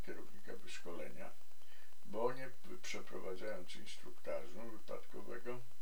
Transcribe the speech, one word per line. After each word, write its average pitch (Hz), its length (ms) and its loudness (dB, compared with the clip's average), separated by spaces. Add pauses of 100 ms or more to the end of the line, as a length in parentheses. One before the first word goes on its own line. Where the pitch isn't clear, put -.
kierownika - 480 0
wyszkolenia, - 760 0 (760)
bo 113 260 2
nie 131 160 0
p-, - 340 0
przeprowadzając - 920 0
instruktażu - 960 0
wypadkowego, - 880 0 (220)